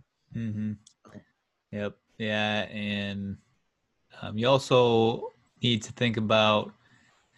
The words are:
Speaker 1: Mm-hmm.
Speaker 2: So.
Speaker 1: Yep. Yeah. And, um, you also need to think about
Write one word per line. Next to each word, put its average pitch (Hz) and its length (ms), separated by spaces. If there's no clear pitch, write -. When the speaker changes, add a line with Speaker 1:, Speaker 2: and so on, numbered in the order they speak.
Speaker 1:
Mm-hmm. 107 360
Speaker 2:
So. 101 160
Speaker 1:
Yep. 104 260
Yeah. 107 520
And, 101 680
um, 95 180
you 117 100
also 123 840
need 120 220
to - 80
think 120 260
about 107 560